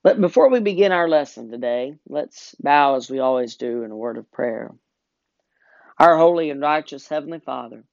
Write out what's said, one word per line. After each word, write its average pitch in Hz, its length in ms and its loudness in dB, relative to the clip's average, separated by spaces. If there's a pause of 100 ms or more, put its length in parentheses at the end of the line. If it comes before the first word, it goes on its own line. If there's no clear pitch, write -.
But - 200 2
before 214 280 4
we 247 120 2
begin 196 320 2
our 170 160 0
lesson 131 420 -2
today, 123 440 -6 (120)
let's - 500 -10
bow 143 380 2
as 123 140 -6
we 135 100 -6
always 127 380 -2
do 120 260 -6
in 110 80 -12
a 107 60 -14
word 117 200 -8
of 113 140 -18
prayer. 117 420 -8 (1300)
Our 160 180 8
holy 165 340 2
and 139 100 -8
righteous 147 480 -4
Heavenly 151 300 -8
Father 123 540 -12